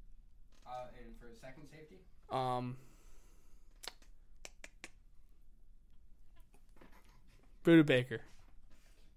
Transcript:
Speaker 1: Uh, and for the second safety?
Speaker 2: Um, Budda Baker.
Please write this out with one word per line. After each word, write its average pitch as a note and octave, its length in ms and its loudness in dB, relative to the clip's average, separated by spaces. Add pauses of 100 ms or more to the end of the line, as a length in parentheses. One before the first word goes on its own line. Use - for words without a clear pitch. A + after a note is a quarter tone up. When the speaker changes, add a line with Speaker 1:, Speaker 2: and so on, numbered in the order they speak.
(680)
Speaker 1:
Uh, B2 200 -6 (140)
and A2+ 160 -12
for A#2 160 -12
the - 60 -18
second C3+ 320 -12
safety? D#3 300 -16 (280)
Speaker 2:
Um, B2 460 2 (4000)
Budda E3 220 12
Baker. B2+ 360 6 (960)